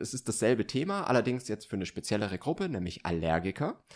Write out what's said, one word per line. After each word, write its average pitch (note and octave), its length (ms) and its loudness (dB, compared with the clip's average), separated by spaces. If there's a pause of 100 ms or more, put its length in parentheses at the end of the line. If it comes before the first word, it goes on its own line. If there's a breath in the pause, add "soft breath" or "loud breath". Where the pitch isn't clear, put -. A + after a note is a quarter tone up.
es - 120 -6
ist - 140 -8
dasselbe A2 400 4
Thema, F#3+ 360 -2
allerdings B2 440 2
jetzt G#2+ 200 -6
für - 100 -4
eine F#2+ 80 -2
speziellere G#2 520 -2
Gruppe, E3+ 300 -2
nämlich F2 380 -4
Allergiker. E2+ 760 0 (140 loud breath)